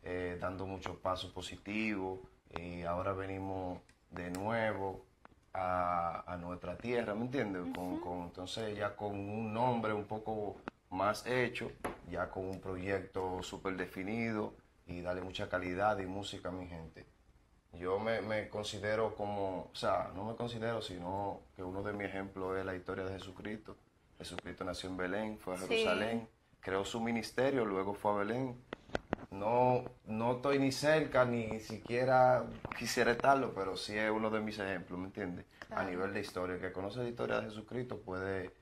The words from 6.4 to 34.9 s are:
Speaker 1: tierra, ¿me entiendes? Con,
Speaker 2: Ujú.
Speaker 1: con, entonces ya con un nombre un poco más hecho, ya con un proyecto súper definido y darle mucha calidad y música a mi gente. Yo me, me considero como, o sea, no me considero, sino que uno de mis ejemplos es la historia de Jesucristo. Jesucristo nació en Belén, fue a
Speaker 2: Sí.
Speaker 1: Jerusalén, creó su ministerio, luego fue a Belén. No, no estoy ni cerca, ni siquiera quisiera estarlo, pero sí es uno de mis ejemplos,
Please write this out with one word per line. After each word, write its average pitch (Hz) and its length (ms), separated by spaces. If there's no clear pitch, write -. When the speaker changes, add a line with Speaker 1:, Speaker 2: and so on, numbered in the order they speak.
Speaker 1:
tierra, 117 360
¿me 110 120
entiendes? 107 360
Con, 90 200
Speaker 2:
Ujú. 87 60
Speaker 1:
con, 90 220
entonces 92 560
ya 101 180
con 104 220
un 107 340
nombre 113 400
un 104 120
poco 107 520
más 98 360
hecho, 123 440
ya 87 220
con 95 180
un 95 120
proyecto 92 840
súper 95 340
definido 107 760
y 87 160
darle 90 200
mucha 95 260
calidad 92 500
y 95 80
música 95 420
a 90 40
mi 90 140
gente. 82 380
Yo 90 260
me, 113 220
me 107 280
considero 107 680
como, 98 580
o - 20
sea, 95 400
no 95 100
me 113 100
considero, 117 480
sino 92 600
que 95 80
uno 92 200
de 104 100
mis 101 160
ejemplos 95 500
es 95 60
la 95 100
historia 92 300
de 95 80
Jesucristo. 95 640
Jesucristo 90 460
nació 92 260
en 92 60
Belén, 104 420
fue 92 160
a 90 40
Speaker 2:
Sí. 92 100
Speaker 1:
Jerusalén, 110 600
creó 95 240
su 117 160
ministerio, 117 640
luego 98 300
fue 104 180
a - 40
Belén. 120 400
No, 123 540
no 113 260
estoy 139 260
ni 135 140
cerca, 147 520
ni 113 360
siquiera 127 840
quisiera 120 360
estarlo, 127 420
pero 95 220
sí 104 200
es 107 140
uno 110 180
de 110 120
mis 107 180
ejemplos, 90 400